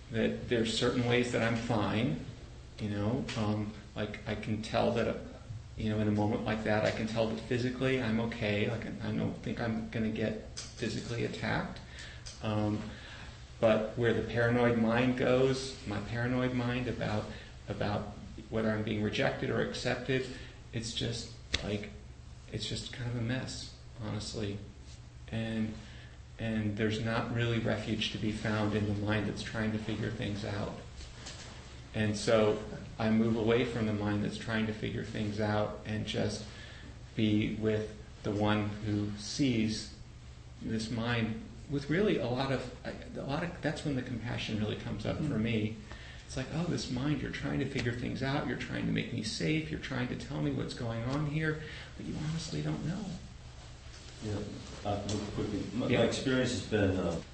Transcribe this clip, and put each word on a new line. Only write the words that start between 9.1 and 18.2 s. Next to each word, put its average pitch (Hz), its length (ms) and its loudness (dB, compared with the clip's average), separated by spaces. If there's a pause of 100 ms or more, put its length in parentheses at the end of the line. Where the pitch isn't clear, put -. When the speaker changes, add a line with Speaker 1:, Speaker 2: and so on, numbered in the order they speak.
Speaker 1:
don't 110 320 0
think 110 180 -4
I'm 110 300 -2
gonna 110 180 0
get 107 480 -2
physically 117 680 -4
attacked. 117 540 -2 (640)
Um, 107 360 2 (800)
but 107 360 6
where 117 180 6
the 107 80 2
paranoid 120 560 6
mind 120 400 6
goes, 127 580 4 (120)
my 101 100 -2 (140)
paranoid 123 420 2
mind 123 340 2
about, 107 360 0 (460)
about 101 440 0 (380)